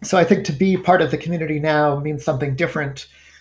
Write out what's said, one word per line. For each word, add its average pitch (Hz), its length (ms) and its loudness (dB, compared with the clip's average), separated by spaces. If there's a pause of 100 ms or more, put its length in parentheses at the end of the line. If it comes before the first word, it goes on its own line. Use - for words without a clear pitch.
so 190 160 0
I 170 60 6
think 202 220 4
to 165 60 -2
be 185 240 2
part 180 240 4
of 151 100 0
the 156 60 0
community 156 440 -4
now 151 400 2
means 147 240 -6
something 139 320 -2
different 147 500 -4 (340)